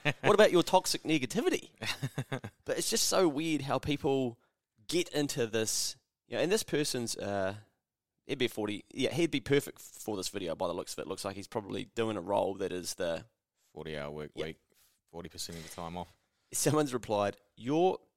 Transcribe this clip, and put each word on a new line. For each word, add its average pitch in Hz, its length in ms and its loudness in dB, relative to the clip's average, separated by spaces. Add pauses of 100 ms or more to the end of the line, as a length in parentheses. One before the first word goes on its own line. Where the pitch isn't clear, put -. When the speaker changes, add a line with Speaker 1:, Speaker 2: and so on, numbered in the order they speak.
(220)
Speaker 1:
what 208 120 8
about 196 180 8
your 170 100 8
toxic - 400 2
negativity? 156 720 0
Speaker 2:
<laughs> - 640 -6 (260)
Speaker 1:
But 143 120 -2
it's 175 100 -2
just - 200 2
so 180 200 6
weird 151 320 0
how 135 180 0
people 139 600 0 (500)
get 170 220 0
into 139 360 0
this, 110 500 0 (320)
you - 80 -8
know, 117 60 0
and 165 80 2
this 220 120 2
person's, 131 520 -2
uh, 101 380 -2 (760)
he'd 131 120 -4
be 123 100 2
forty, 104 420 -4
yeah, 120 220 0
he'd 160 180 2
be 139 100 -2
perfect - 400 0
for - 360 -8
this 92 140 -4
video 87 240 -4
by 87 120 -2
the 85 60 0
looks - 220 -6
of - 60 -8
it. - 60 -8
Looks 95 200 -6
like 98 100 -6
he's 98 100 -10
probably 104 380 -6 (100)
doing 110 220 -2
a 87 60 -4
role 95 320 0
that 95 180 -4
is 90 220 -6
the 82 300 -2 (500)
Speaker 2:
Forty-hour 76 380 -8
work 76 240 -10
Speaker 1:
Yeah. 78 100 -4
Speaker 2:
week, 80 100 -10 (540)
forty 85 180 -12
percent - 300 -10
of 80 100 -14
the - 60 -16
time 85 220 -8
off. 87 100 -6 (460)
Speaker 1:
Someone's 147 420 2
replied, 101 420 0 (200)
"You're 156 420 2 (180)